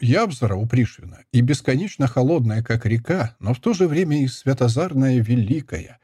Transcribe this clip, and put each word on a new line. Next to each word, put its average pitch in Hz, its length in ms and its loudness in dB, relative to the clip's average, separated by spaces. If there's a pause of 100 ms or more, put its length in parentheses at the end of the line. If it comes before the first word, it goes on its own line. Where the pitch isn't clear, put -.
Ябзара 123 540 2
у 107 100 -2
Пришвина - 540 -2 (120)
и 120 80 4
бесконечно 139 640 0
холодная, 123 560 0
как 117 220 -2
река, 117 540 -2
но 113 160 -2
в - 60 -8
то 233 120 0
же 185 160 2
время 151 340 0
и 135 40 0
светозарная, 131 920 0
великая, 113 840 -2